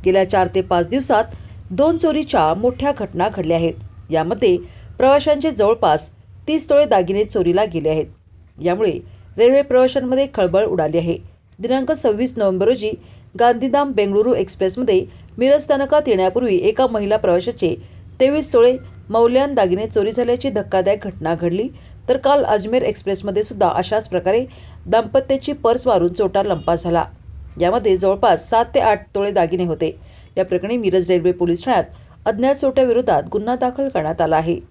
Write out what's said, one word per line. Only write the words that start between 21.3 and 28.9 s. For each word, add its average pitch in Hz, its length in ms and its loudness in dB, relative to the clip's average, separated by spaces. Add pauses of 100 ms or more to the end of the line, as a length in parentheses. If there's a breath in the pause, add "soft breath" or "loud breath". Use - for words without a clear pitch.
घडली, 175 340 -2 (400 loud breath)
तर 254 80 2
काल 269 280 2
अजमेर 214 380 0
एक्सप्रेसमध्ये 196 600 -4
सुद्धा 202 260 0
अशाच 214 400 -2
प्रकारे 185 360 0 (420 loud breath)
दाम्पत्याची 269 680 0
पर्स 247 340 0
मारून 185 220 2
चोरटा 196 340 0
लंपास 170 420 -2
झाला. 170 200 0 (560)
यामध्ये 190 360 2
जवळपास 196 540 2
सात 233 140 4 (100)
ते 269 60 4
आठ 208 340 0